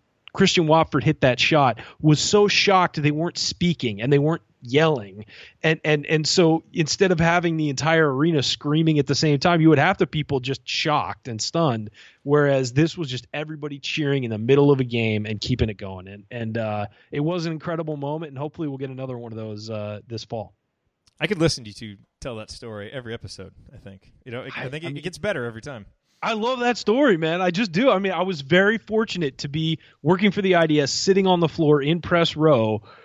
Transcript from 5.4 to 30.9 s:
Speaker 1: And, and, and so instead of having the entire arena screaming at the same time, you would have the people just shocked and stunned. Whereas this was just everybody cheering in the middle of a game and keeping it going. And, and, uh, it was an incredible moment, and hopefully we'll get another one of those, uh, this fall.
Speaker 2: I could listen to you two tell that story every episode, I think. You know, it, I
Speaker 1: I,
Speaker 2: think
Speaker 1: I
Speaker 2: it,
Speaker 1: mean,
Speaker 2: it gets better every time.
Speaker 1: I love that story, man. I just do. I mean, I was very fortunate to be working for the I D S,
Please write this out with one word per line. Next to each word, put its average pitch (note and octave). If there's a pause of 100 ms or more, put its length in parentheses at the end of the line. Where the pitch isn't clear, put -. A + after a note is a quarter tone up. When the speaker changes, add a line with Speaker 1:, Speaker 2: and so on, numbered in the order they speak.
Speaker 1:
And, D#3+
and, D3+
and D#3
so D#3+ (100)
instead F3+
of E3
having E3+
the D3+
entire D3
arena D3
screaming D3+
at C#3
the C#3
same D3
time, F3
you D#3+
would D3
have F3+
the F#3
people C#3+
just C3
shocked C3
and A2+
stunned. A#2 (320)
Whereas C#3
this D#3
was D#3+
just B2
everybody D3
cheering C#3
in A#2
the A2
middle C#3
of C3+
a C3
game A2+
and G#2+
keeping A#2+
it G2
going. F#2+
And, G2+
and, A2+
uh, G#2+ (240)
it C#3+
was E3
an E3
incredible D#3+
moment, D3+
and C3+
hopefully D3+
we'll C#3
get C3+
another C3
one A#2
of A2
those, A2
uh, G#2
this A#2
fall. G#2+ (680)
Speaker 2:
I D#3+
could G3
listen D#3
to G#2+
you G2+
two G#2 (240)
tell B2
that G#2+
story G#2+
every A#2+
episode, F#2+ (200)
I -
think. - (140)
You B2+
know, B2+
it, -
I C#3
Speaker 1:
I, B2+
Speaker 2:
think D#3
Speaker 1:
I E3+
Speaker 2:
it, -
Speaker 1:
mean, C#3+
Speaker 2:
it D#3
gets F3
better E3+
every A2+
time. A#2 (360)
Speaker 1:
I G#3
love A#3+
that A#3+
story, A#3+
man. E3
I F3+
just F#3
do. A#3
I F#3+
mean, G3
I E3+
was F#3
very F#3+
fortunate G#3
to D3+
be D#3+ (220)
working F#3
for G3+
the F#3
I E3+
D D3+
S, C3+